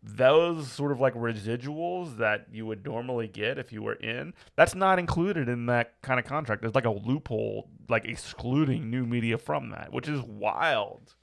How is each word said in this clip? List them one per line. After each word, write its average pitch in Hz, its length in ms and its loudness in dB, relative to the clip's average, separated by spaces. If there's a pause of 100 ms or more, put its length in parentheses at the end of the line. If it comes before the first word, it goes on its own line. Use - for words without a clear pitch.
those 139 680 4
sort 143 200 -2
of, 127 80 -4
like, 131 160 4
residuals 123 1000 -4
that 107 340 0
you 110 160 -8
would 104 180 -8
normally 120 420 -4
get 107 300 -4
if 123 160 -10
you 110 80 -8
were 107 140 -4
in, 127 380 -6 (220)
that's 170 200 6
not 185 240 4
included 170 500 0
in 120 160 -2
that 120 360 0
kind 127 180 0
of 117 60 -6
contract. 139 360 -2
There's, 113 140 -2
like, 131 100 4
a 113 60 4
loophole, 107 760 -2 (220)
like, 110 160 2
excluding 127 840 0
new 127 160 -2
media 117 320 0
from 135 320 -4
that, - 200 -12
which 127 160 -4
is 147 140 -2
wild. 107 1000 0